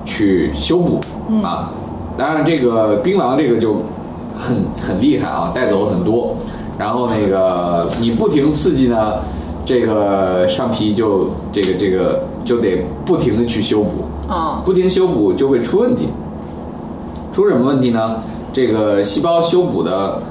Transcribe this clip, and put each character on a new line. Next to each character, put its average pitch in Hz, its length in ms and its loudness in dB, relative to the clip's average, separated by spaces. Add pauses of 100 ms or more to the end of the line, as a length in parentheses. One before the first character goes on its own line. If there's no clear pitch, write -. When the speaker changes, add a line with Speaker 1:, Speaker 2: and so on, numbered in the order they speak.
Speaker 1:
去 90 500 0
修 160 260 0
补 170 200 0 (440)
啊。 165 260 -4
Speaker 2:
嗯。 - 480 -10
Speaker 1:
当 147 160 0
然， 147 100 0
这 160 140 2
个 113 400 2
槟 185 200 2
榔 135 200 2
这 147 120 2
个 117 80 4
就 107 200 2 (600)
很， - 200 -2 (220)
很 - 220 -2
厉 285 160 4
害 - 120 -2
啊， - 240 -2
带 220 140 0
走 101 180 2
很 90 180 0
多。 113 320 0 (420)
然 104 140 -2
后 123 160 0
那 104 200 0
个 90 600 2 (140)
你 117 100 2
不 208 160 2
停 151 240 4
刺 165 220 2
激 131 140 4
呢， 110 260 2 (500)
这 123 180 2
个 98 680 2
上 - 240 0
皮 107 220 0
就， 98 340 2 (240)
这 104 100 0
个， 92 180 2
这 98 100 2
个 92 300 0 (240)
就 117 160 0
得 - 240 2 (220)
不 180 100 2
停 120 220 2
的 120 80 2
去 113 160 -2
修 107 200 2
补。 95 80 0 (380)
Speaker 2:
哦。 160 380 -2
Speaker 1:
不 190 80 2
停 185 160 4
修 185 180 2
补 107 260 2
就 135 140 2
会 127 140 4
出 180 180 0
问 247 160 2
题。 78 140 -2 (1200)
出 202 160 2
什 170 80 4
么 123 100 4
问 139 160 2
题 127 80 4
呢？ 113 280 0 (340)
这 127 160 2
个 107 360 2
细 101 160 -2
胞 170 220 2
修 175 220 4
补 110 180 0
的 95 380 -2 (120)